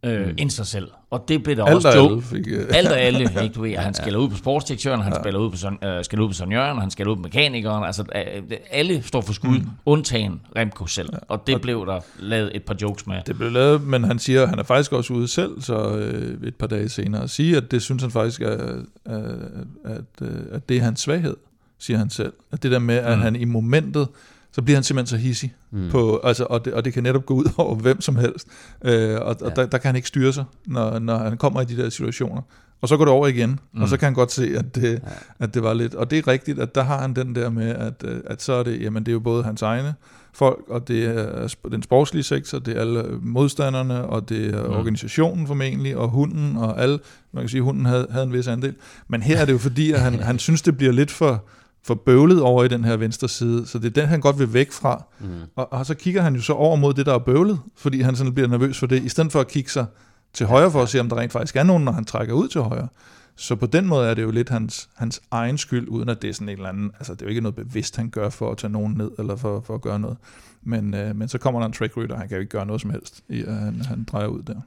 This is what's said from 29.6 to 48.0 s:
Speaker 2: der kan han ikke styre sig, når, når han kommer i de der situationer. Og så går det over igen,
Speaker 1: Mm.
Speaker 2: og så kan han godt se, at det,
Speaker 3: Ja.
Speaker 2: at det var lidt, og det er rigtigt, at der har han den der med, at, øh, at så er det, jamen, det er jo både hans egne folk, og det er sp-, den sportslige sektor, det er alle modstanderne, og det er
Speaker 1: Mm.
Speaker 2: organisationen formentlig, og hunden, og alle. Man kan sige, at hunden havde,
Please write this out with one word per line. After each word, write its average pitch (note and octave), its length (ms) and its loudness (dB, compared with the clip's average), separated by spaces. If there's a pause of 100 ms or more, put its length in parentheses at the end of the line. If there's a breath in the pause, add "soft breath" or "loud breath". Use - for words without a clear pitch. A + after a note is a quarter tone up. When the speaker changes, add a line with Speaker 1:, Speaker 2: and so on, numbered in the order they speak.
Speaker 2:
der B2+ 120 -2
kan C#3 100 0
han B2+ 80 2
ikke B2+ 120 -4
styre C3+ 240 2
sig, C#3 120 -4 (220)
når, A#2 320 -2
når A2+ 200 0
han A2 180 -2
kommer C3 240 0
i B2+ 40 0
de A#2+ 120 -6
der A#2 140 -2
situationer. B2 520 -6 (400 soft breath)
Og B2+ 60 -2
så D3+ 80 6
går D3 80 6
det C#3+ 100 6
over C#3+ 120 6
igen, B2 320 0 (140)
Speaker 1:
Mm. A2 100 -2
Speaker 2:
og - 60 2
så C3+ 80 2
kan D3 100 2
han C3+ 80 2
godt B2 180 2
se, A#2+ 260 0
at B2+ 160 -6
det, A#2+ 180 2
Speaker 3:
Ja. A#2 60 -2 (400 loud breath)
Speaker 2:
at A2 160 -4
det A#2+ 80 0
var A2+ 120 2
lidt, A#2 200 -2
og A#2+ 160 -4
det D#3 80 2
er D3+ 100 0
rigtigt, C#3 300 0
at B2+ 160 -4
der C3+ 80 2
har C#3 180 0
han C3 140 -4
den B2+ 200 -4
der A#2+ 160 -2
med, A2+ 200 -2
at, A#2 340 -8
øh, A#2 220 -6
at - 160 -8
så C3+ 100 -2
er B2 100 2
det, A#2 200 -4
jamen, A2 240 -4
det - 40 -6
er - 20 2
jo A#2 80 0
både A#2 240 0
hans A2 180 -4
egne B2 320 -2 (380 soft breath)
folk, - 360 2
og A#2+ 200 -6
det A#2 160 0
er A2+ 440 -2
sp-, - 220 -12
den - 120 -4
sportslige C#3+ 400 4
sektor, C#3 360 -4
det A#2 180 -4
er A#2 40 -2
alle A2+ 240 0 (180)
modstanderne, C3 840 0
og A2+ 240 -4
det G#2+ 260 -2
er G#2 120 -4
Speaker 1:
Mm. B2 80 -2
Speaker 2:
organisationen A#2 720 0
formentlig, C3+ 500 -2
og A#2 120 0
hunden, C#3+ 480 0
og A2+ 260 -2
alle. C#3 160 2 (340 loud breath)
Man B2+ 100 -6
kan A#2+ 60 -4
sige, B2 100 -2
at B2 60 2
hunden C3+ 220 0
havde, B2 240 2